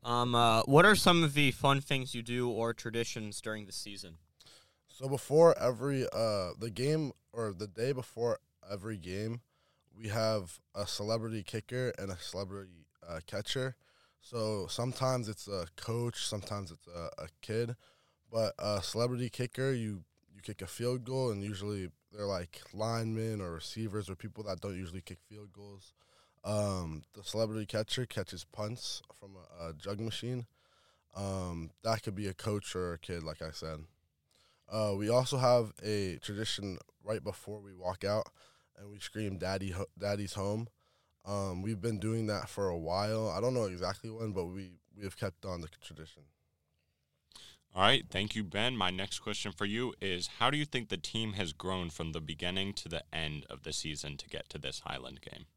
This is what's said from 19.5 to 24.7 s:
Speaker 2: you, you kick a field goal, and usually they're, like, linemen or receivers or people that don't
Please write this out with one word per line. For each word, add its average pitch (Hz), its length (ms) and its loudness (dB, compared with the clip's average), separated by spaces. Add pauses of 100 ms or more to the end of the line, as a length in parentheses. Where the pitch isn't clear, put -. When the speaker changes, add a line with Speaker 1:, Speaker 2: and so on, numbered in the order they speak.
Speaker 2:
you, 107 320 -2 (300)
you 101 80 -20
kick - 200 -8
a 92 40 -8
field 123 380 -2
goal, 127 260 0
and 101 120 -2
usually 101 480 -4 (220)
they're, 104 140 -4
like, 90 340 -4 (120)
linemen 110 680 0
or 90 120 -4
receivers 101 560 -6
or 95 60 -6
people 107 300 -12
that 95 160 -4
don't 101 160 -4